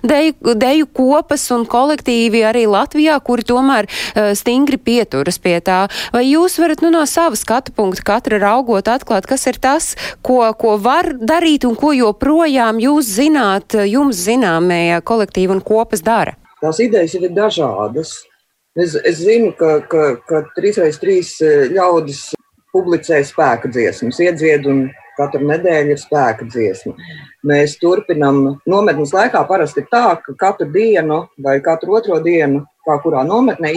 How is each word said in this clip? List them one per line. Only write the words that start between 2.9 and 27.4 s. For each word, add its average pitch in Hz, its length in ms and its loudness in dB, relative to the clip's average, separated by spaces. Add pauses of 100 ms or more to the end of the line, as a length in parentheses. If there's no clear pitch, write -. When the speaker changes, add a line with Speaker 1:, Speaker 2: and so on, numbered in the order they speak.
Speaker 1:
kuri 240 240 -2
tomēr, 247 400 2 (300)
eh, 208 180 2
stingri 262 480 0
pieturas 175 560 -2
pie 170 240 0
tā. 185 220 0 (340)
Vai 240 80 2
jūs 330 320 2
varat, 311 240 0
nu, 330 80 2
no 330 160 4
sava 330 320 0
skatu - 400 -4
punkta 196 320 -2
katra 214 320 0
raugot 220 480 0
atklāt, 226 400 -2
kas 262 240 -2
ir - 80 -14
tas, 285 300 0 (320)
ko, 254 180 2 (160)
ko 214 240 0
var 311 320 0
darīt 294 560 0
un 226 80 0
ko 294 160 0
joprojām 254 880 2
jūs 285 240 2 (140)
zināt, 233 680 0
jums 247 320 0
zināmie 175 880 0
kolektīvi 196 480 0
un 196 80 0
kopas 220 400 -2
dara? 208 320 0 (300)
Speaker 2:
Tās 160 180 -2
idejas 208 400 2
ir 180 160 -2
dažādas. 143 800 -2 (560)
Es, 165 240 -2
es 160 240 -2
zinu, 214 320 2
ka, 156 320 0
ka, 151 400 0
ka 156 160 -2 (160)
trīs 196 240 0
reiz 151 160 0
trīs, 180 380 -2 (100)
eh, 147 240 4
ļaudis 165 640 0 (420)
publicē 175 480 0
spēka 135 480 -2
dziesmas, 117 480 -2
iedzied 156 480 2
un 135 220 0 (260)
katru 143 320 -4
nedēļu 156 480 0
ir 143 60 -2
spēka 127 500 -2
dziesma. 107 400 -4 (560)